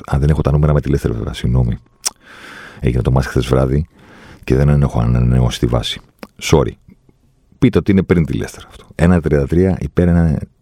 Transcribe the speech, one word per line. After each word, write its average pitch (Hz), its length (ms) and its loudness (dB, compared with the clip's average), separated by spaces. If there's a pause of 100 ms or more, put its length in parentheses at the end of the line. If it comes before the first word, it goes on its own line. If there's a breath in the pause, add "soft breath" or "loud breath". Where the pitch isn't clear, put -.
(140)
Α, 71 40 0
δεν 71 100 2
έχω 78 120 2
τα 71 120 0
νούμερα 76 200 2
με 73 80 2
τη 67 120 -4
Leicester, 69 200 -2
βέβαια, 55 200 -6
συγγνώμη. 62 440 -2 (1040 loud breath)
Έγινε 62 220 0
το 65 80 0
μάτς 67 160 0
χθες 64 200 -2
βράδυ 65 400 0 (580 loud breath)
και - 100 0
δεν 71 280 2
έχω 65 180 0
ανανεώσει 60 580 0
τη - 80 0
βάση. 58 340 -4 (420)
Sorry. 69 300 2 (840)
Πείτε 117 200 2
ότι 82 120 0
είναι 95 120 4
πριν 85 240 0
τη 60 140 -6
Leicester - 280 -12
αυτό. - 260 -20
Ένα 87 260 2
τριάντα 73 260 0
τρία 87 340 2
υπέρ, - 280 0
ένα 82 320 2 (220)